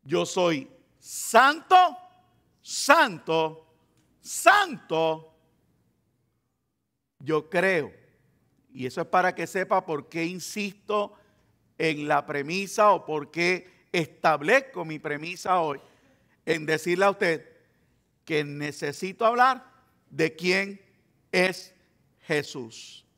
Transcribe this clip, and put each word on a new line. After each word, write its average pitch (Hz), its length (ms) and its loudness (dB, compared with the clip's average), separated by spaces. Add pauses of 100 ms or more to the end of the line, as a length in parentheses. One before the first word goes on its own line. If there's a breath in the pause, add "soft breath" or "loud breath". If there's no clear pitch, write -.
"Yo 170 220 -2
soy 165 460 0 (280)
santo, 302 960 4 (640)
santo, 165 1040 0 (540)
santo", 165 1120 0 (1800)
yo 151 300 -4
creo, 175 440 0 (800)
y 127 140 -10
eso 147 140 -8
es 165 60 -4
para 180 280 2
que 170 120 -6
sepa 185 380 -2
por 156 240 -8
qué 165 160 -6
insisto 202 920 -6 (600 soft breath)
en 147 320 -2
la 143 160 0
premisa 180 680 0
o 170 120 -2
por 147 260 -6
qué - 640 -4
establezco 170 920 0
mi 156 140 -10
premisa 170 640 -2
hoy, 143 200 -4 (680 soft breath)
en 160 200 -2
decirle 170 380 0
a 202 60 6
usted 175 360 -2 (800)
que 151 200 -2
necesito 147 840 -6
hablar 247 380 2 (440)
de 160 260 -2
quién 196 460 -2 (500)
es 185 440 -2 (480)
Jesús. - 840 -8 (120)